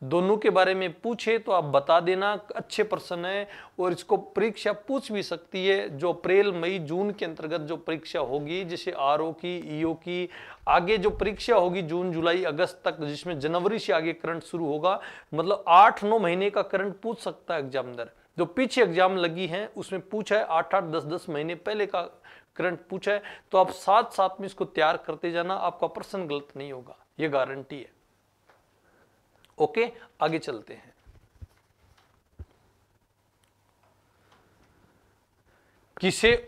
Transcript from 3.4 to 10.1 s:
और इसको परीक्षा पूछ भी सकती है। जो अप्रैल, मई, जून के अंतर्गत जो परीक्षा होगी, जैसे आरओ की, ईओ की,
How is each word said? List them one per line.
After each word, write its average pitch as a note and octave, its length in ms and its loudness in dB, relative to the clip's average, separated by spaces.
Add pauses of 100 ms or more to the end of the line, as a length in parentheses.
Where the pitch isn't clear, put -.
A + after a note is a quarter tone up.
और F3+ 120 2
इसको F3+ 260 0
परीक्षा G#3 600 -2
पूछ C4+ 320 -6
भी G3+ 120 -2
सकती F#3 440 -6
है। G3 300 2
जो E3+ 160 0
अप्रैल, G3 380 4
मई, F3+ 280 -4
जून F3 320 -2
के G3+ 140 -6
अंतर्गत D#3+ 360 -6
जो D3+ 160 -6
परीक्षा E3 440 -6
होगी, D3 440 -4
जैसे F3 260 -6
आरओ D3+ 420 0
की, F3 220 -8 (240)
ईओ D#3+ 160 0
की, F3+ 340 -6 (380)